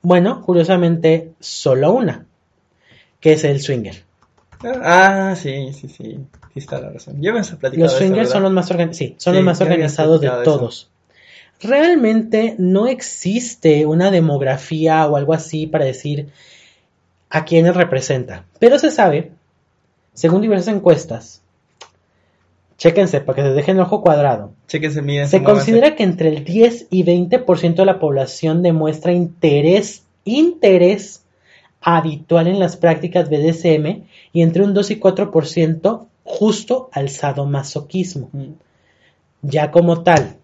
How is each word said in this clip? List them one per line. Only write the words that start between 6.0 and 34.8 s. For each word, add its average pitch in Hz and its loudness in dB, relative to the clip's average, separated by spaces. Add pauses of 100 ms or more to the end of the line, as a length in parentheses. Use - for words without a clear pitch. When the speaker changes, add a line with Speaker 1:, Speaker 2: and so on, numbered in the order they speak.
Speaker 2:
sí 135 -12
está 139 -10
la 143 -14
razón. 143 -14
Ya 196 -2
me 233 -2
has 196 -6
platicado 165 0
Speaker 1:
Los 160 2
Speaker 2:
eso, - 2
Speaker 1:
swingers 196 2
Speaker 2:
¿verdad? - -2
Speaker 1:
son 196 2
los 190 2
más 180 0
organ-, 170 -2
sí, - -8
son 180 0
Speaker 2:
Sí, 190 4
Speaker 1:
los 185 4
más 175 2
Speaker 2:
ya 160 2
me 156 0
has - -
Speaker 1:
organizados 156 2
de 143 0
Speaker 2:
platicado 123 -2 (100)
eso. 139 0
Speaker 1:
todos. - -8 (680)
Realmente 226 0
no 190 0
existe 180 -2
una 170 2
demografía 156 0
o 147 0
algo 143 0
así 156 -6
para 156 -2
decir 143 -8 (1000)
a 156 -2
quiénes 165 2
representa, 131 -4 (140)
pero 254 6
se 311 2
sabe, 170 0 (840)
según 175 0
diversas 208 -2
encuestas, 160 -2 (1400)
chéquense 170 2
para 135 -4
que 139 -4
se 135 0
dejen 185 0
el 185 2
ojo 202 -2
cuadrado. 143 0 (140)
Speaker 2:
Chéquense, 151 -6
miren, 143 -4
Speaker 1:
Se 190 2
Speaker 2:
muévanse. 208 2
Speaker 1:
considera 247 4
que 226 -2
entre 170 0
el 147 -4
diez 226 0
y 185 0
veinte 180 2
por 185 0
ciento 170 0
de 196 4
la 185 0
población 156 -2
demuestra 160 0
interés, 170 0 (200)
interés 208 2 (580)
habitual 165 0
en 190 0
las 175 -2
prácticas 165 0
B 151 -2
D 156 0
S 165 0
M 156 -4 (300)
y 165 2
entre 165 2
un 202 0
dos 196 0